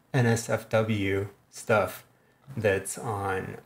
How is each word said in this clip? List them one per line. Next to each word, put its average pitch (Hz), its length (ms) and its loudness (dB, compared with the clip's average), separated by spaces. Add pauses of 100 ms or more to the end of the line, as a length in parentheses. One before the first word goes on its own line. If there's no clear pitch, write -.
(140)
N 127 120 4
S 117 240 2
F 110 200 -2
W 101 600 0 (200)
stuff - 540 0 (540)
that's 98 400 0
on, 98 680 -4